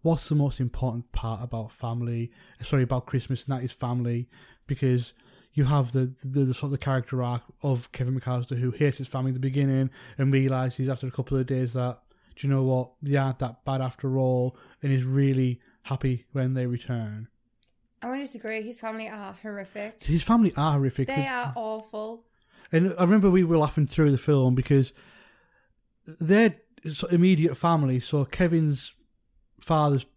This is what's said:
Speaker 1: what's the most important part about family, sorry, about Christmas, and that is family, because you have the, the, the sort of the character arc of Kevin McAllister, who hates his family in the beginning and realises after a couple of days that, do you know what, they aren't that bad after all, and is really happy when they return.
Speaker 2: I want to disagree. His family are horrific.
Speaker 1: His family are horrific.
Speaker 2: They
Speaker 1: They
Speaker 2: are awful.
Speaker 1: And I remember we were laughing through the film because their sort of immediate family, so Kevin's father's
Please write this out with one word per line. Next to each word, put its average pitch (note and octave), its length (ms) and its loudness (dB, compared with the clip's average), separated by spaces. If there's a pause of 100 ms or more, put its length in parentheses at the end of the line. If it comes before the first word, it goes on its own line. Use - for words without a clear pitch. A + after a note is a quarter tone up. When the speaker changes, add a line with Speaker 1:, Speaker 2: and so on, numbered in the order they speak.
Speaker 1:
what's E3 260 0
the D#3 60 0
most C#3+ 240 2
important A#2+ 540 -4
part A2+ 320 -4
about A2+ 260 -8
family, A#2 640 -6 (280)
sorry, C3+ 220 0
about B2 240 -2
Christmas, - 400 -4
and C3+ 100 -2
that B2 60 -6
is B2+ 100 -6
family, B2 560 -2 (380)
because B2+ 460 0 (400)
you D3 100 2
have C3 300 2
the, C3 200 0 (120)
the, C3+ 220 -2
the B2+ 80 0
sort - 100 -6
of C#3 80 -4
the C#3 120 -4
character B2+ 380 -2
arc A#2+ 200 -4 (200)
of C3 300 -2
Kevin C3 260 -4
McAllister, B2 400 -4
who B2 140 0
hates C#3+ 260 0
his C3 80 -8
family C3 220 -4
in C3 60 -2
the B2+ 40 -6
beginning C3+ 520 0 (280)
and C3+ 160 2
realises C3 540 0
after C3 180 -4
a B2+ 60 -6
couple C3+ 260 -4
of C3 80 0
days B2+ 280 -2
that, B2 260 -4 (340)
do C#3 140 -4
you C#3 40 2
know C3+ 120 2
what, B2+ 260 0 (100)
they C#3+ 160 -2
aren't C3+ 220 0
that B2 260 -6
bad C3+ 160 -2
after C3 380 -4
all, B2+ 380 0 (260)
and C#3 80 -2
is C3 140 0
really C3 560 2 (220)
happy C3 500 -4
when C3 220 -2
they B2+ 120 -2
return. A2+ 600 -6 (760)
Speaker 2:
I A#3 60 -10
want C4 100 -6
to C#4+ 60 -8
disagree. A3 380 -8
His A#3 180 -10
family A3 280 -10
are G3+ 260 -14
horrific. G#3 680 -12
Speaker 1:
His D#3 220 0
family A3 320 4
are D3+ 160 0
horrific. C3+ 340 0
Speaker 2:
They C4+ 80 -4
Speaker 1:
They C4+ 140 0
Speaker 2:
are B3 260 -4
awful. A3 680 -10 (480)
Speaker 1:
And F3 260 2
I F3+ 60 2
remember G3 260 6
we F3+ 140 6
were E3 140 4
laughing D3 280 2
through D3+ 240 4
the C3 80 4
film C3 380 4
because C3 360 4 (1300)
their G3 360 6 (280)
sort D#3+ 280 -4
of F3 60 6
immediate E3 380 6
family, C#3+ 440 2
so C#3 240 0
Kevin's D#3+ 680 0 (680)
father's D3 460 2 (100)